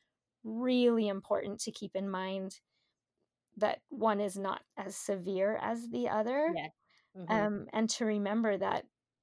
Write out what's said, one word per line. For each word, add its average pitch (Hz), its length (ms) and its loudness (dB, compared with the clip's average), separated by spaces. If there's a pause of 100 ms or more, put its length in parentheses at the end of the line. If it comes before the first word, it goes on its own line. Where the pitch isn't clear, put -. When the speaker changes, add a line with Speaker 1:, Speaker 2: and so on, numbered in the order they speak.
(440)
Speaker 1:
really 233 640 4
important 202 540 -2
to 220 100 -4
keep - 240 -10
in 196 140 -2
mind 190 500 -4 (1000)
that - 220 0 (100)
one 220 300 2
is 202 180 -2
not 196 240 -4 (160)
as 202 180 -8
severe 196 680 0
as 233 280 -4
the 240 200 -2
other. 262 460 2
Speaker 2:
Yes. 156 160 -6 (460)
Mm-hmm. 175 140 -6
Speaker 1:
Um, 208 400 0
and 220 200 2
to 240 140 0
remember 208 520 2
that, 190 280 0 (380)